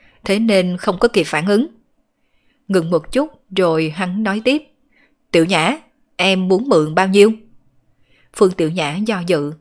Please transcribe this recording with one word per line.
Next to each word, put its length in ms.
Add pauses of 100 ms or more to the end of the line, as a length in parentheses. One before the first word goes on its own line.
(240)
thế 140
nên 380
không 220
có 100
kịp 160
phản 220
ứng." 200 (1040)
Ngừng 220
một 220
chút 280 (160)
rồi 400
hắn 260
nói 220
tiếp, 180 (680)
"Tiểu 140
Nhã, 320 (400)
em 320
muốn 200
mượn 260
bao 140
nhiêu?" 240 (1040)
Phương 160
Tiểu 180
Nhã 260
do 300
dự, 340